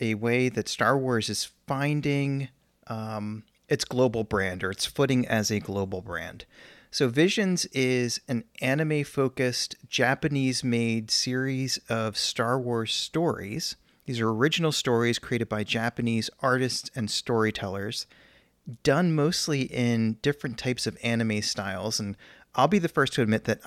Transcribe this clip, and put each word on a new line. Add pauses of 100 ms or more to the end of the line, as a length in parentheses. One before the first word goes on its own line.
a
way
that
Star
Wars
is (160)
finding, (380)
um, (240)
its
global
brand
or
its
footing
as
a
global
brand. (440)
So
Visions
is
an (180)
anime-focused, (120)
Japanese-made
series (100)
of
Star
Wars
stories. (300)
These
are
original
stories
created
by
Japanese (100)
artists
and
storytellers, (760)
done
mostly
in
different
types
of
anime
styles.
And (380)
I'll
be
the
first
to
admit
that